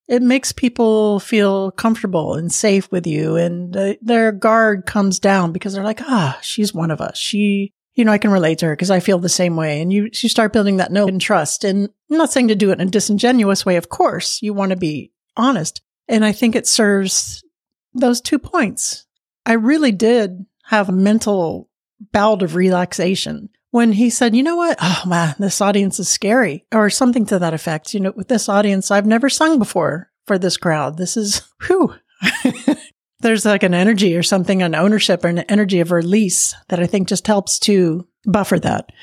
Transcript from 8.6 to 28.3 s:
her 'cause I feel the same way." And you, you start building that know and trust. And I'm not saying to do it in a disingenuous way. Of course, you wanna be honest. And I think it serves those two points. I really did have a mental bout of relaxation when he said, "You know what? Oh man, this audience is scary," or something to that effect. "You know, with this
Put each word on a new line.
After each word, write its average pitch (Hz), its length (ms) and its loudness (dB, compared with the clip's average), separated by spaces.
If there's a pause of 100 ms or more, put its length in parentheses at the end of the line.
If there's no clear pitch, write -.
her 151 100 -2
'cause 185 120 -2
I 185 120 2
feel 185 180 0
the 175 80 -4
same 175 300 0
way." 156 240 -2
And 175 100 -2
you, 202 120 2
you 226 260 -4
start 214 240 0
building 202 240 2
that 185 160 -2
know 196 160 2
and 190 100 -2
trust. - 460 -2
And 202 240 0 (200)
I'm 302 80 0
not 320 140 2
saying 247 160 2
to 220 80 4
do 196 140 2
it 180 100 0
in 180 80 0
a - 20 -2
disingenuous 208 760 0
way. 185 100 2
Of 170 140 -4
course, - 520 -2
you 208 120 -4
wanna 190 240 -2
be 151 340 -6 (240)
honest. 226 460 -2 (260)
And 226 160 2
I 214 80 4
think 226 240 0
it 247 120 -2
serves 202 760 0 (500)
those 247 280 0
two - 180 -2
points. - 640 -6 (400)
I 226 80 0
really 262 380 2
did 202 540 0 (220)
have 208 200 0
a 196 60 -2
mental 190 760 0 (440)
bout 208 300 2
of 160 120 -4
relaxation 180 960 -2 (220)
when 233 200 4
he 226 180 2
said, 233 240 0
"You 247 100 2
know 330 120 0
what? 339 260 0
Oh 170 240 -2
man, 170 340 0
this 196 200 -2
audience 196 400 0
is 175 80 -4
scary," 202 680 0
or 214 160 4
something 247 380 2
to 202 100 0
that 170 160 0
effect. 160 400 -6
"You 208 60 -4
know, 190 160 -2
with 190 140 -10
this 240 180 0